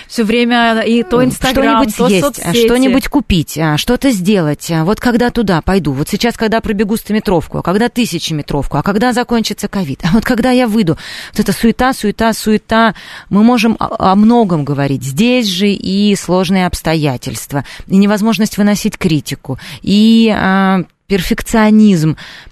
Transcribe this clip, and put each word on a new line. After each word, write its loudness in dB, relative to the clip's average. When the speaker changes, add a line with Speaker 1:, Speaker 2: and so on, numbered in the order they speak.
Speaker 1:
всё -2
время 2
и 0
то 0
Speaker 2:
М, 2
Speaker 1:
Instagram, 0
Speaker 2:
что-нибудь -10
Speaker 1:
то 2
Speaker 2:
съесть, 2
а, 2
Speaker 1:
соцсети. 0
Speaker 2:
что-нибудь 2
купить, -2
а, 0
что-то 0
сделать, 0
а, 0
вот 0
когда 0
туда 0
пойду, 0
вот -4
сейчас, -2
когда -2
пробегу -2
стометровку, -2
а -6
когда 0
тысячеметровку, -4
а 0
когда 0
закончится -2
ковид, -6
а 2
вот 2
когда 0
я 2
выйду. 0
Вот -4
эта 0
суета, 0
суета, -2
суета. 0
Мы 4
можем 2
о, -2
о 2
многом 2
говорить. -2
Здесь 0
же -2
и 0
сложные 0
обстоятельства, -4
и 0
невозможность 2
выносить 0
критику, -4
и, 4
а, 2
перфекционизм. 2